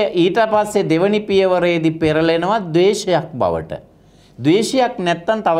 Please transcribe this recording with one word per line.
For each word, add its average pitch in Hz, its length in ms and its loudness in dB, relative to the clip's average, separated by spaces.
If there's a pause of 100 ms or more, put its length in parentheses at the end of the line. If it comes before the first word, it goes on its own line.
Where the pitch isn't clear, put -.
(160)
ඊට 185 320 2
පස්සේ 208 420 0
දෙවනි 196 320 2
පියවරේදී 175 760 0
පෙරලෙනවා 165 720 0
ද්වේෂයක් 175 680 0
බවට. 82 500 -4 (560)
ද්වේෂයක් 220 580 0
නැත්තම් 180 440 -2
තව 175 180 0